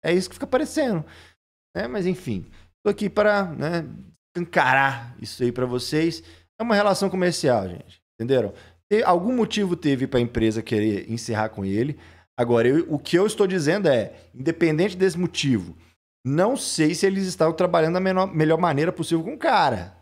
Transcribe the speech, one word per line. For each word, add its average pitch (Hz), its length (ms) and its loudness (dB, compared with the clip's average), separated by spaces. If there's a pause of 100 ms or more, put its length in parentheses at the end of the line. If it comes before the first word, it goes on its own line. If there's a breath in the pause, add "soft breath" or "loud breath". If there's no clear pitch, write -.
É 160 80 0
isso 185 160 0
que - 60 -18
fica 269 120 -10
parecendo. 254 560 -2 (720 loud breath)
É, 208 140 -6
mas 214 160 -6
enfim, 151 400 -4 (400 soft breath)
tô 208 60 2
aqui 208 180 -4
para, 208 360 2
né, 160 440 -4 (400)
escancarar 135 920 0
isso - 240 -8
aí 120 80 2
pra 123 140 -4
vocês. 151 580 -2 (380 loud breath)
É - 20 -4
uma 226 120 0
relação 202 340 2
comercial, 160 580 2
gente, - 360 -14 (180)
entenderam? 120 320 0 (400 loud breath)
Te-, 214 100 2
algum 180 320 2
motivo 208 400 0
teve 139 320 0
pra 131 140 0
empresa 113 420 0
querer 107 480 -2
encerrar 110 380 -2
com 101 160 -8
ele. 113 340 -2 (400 loud breath)
Agora, 120 300 4
eu, 160 240 2
o 143 60 -2
que - 180 -2
eu 190 100 4
estou 208 200 0
dizendo 180 420 0
é, 120 240 2 (220 loud breath)
independente 165 600 0
desse 180 240 0
motivo, 123 560 -2 (480 soft breath)
não 175 320 0
sei 160 400 0
se 196 120 0
eles 196 180 0
estavam 165 300 0
trabalhando 170 400 2
da 185 60 2
menor, 190 260 2
melhor 160 320 2
maneira 165 340 2
possível 160 320 -2
com 233 80 -8
o 302 60 -12
cara 143 640 0